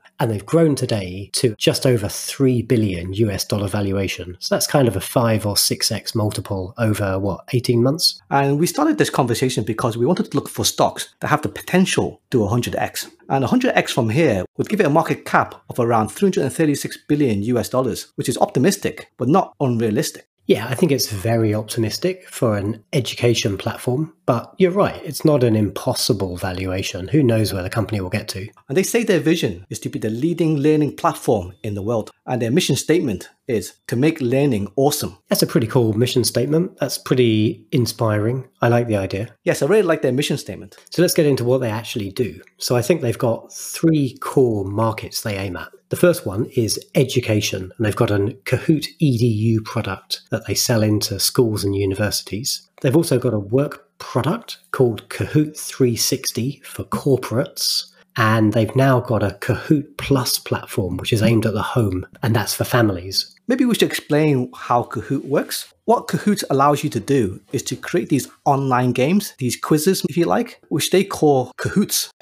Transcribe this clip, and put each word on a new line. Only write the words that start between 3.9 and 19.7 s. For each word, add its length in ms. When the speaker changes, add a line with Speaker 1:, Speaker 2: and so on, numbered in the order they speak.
Speaker 1:
So 160
that's 120
kind 200
of 80
a 60
five 460
or 100
six 340
X 240
multiple 640
over, 420
what, 260
eighteen 280
months? 460
Speaker 2:
And 320
we 60
started 320
this 100
conversation 560
because 320
we 80
wanted 260
to 60
look 140
for 160
stocks 540
that 80
have 120
the 80
potential 720
to 120
a 40
hundred 280
X. 340
And 140
a 20
hundred 280
X 180
from 180
here 340
would 100
give 120
it 60
a 40
market 340
cap 300
of 100
around 280
three 180
hundred 180
and 80
thirty-six 460
billion 360
U 140
S 120
dollars, 460
which 120
is 80
optimistic, 800
but 100
not 320
unrealistic. 680